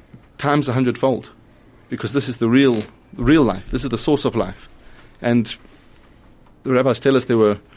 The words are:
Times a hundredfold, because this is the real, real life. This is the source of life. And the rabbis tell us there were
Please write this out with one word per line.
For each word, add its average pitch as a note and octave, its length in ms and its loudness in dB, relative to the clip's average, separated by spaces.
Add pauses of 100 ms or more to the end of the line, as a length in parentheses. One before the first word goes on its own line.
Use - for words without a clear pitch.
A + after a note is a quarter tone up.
(400)
Times C#3+ 280 0
a A#2+ 60 -2
hundredfold, B2 560 -2 (600)
because B2 240 -8
this C3+ 140 -2
is A#2 100 -8
the A#2 120 0
real, B2 340 2 (300)
real C#3 300 2
life. G2 280 -4
This B2+ 120 -4
is C3+ 60 -6
the A#2 80 -4
source D3 280 -2
of A#2+ 100 -2
life. F#2+ 320 -6 (540)
And A#2+ 340 0 (1080)
the C3+ 100 -2
rabbis B2+ 260 2
tell C3+ 160 2
us B2 100 0
there A#2 120 0
were G#2 220 4 (180)